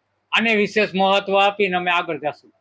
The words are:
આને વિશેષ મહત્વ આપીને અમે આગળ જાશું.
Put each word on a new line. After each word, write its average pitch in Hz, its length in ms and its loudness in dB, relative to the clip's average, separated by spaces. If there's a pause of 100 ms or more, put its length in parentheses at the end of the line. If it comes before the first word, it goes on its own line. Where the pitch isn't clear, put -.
(320)
આને 220 220 0
વિશેષ 208 400 0
મહત્વ 196 460 2
આપીને 202 360 0
અમે 180 140 -2
આગળ 170 280 -2
જાશું. 139 420 -10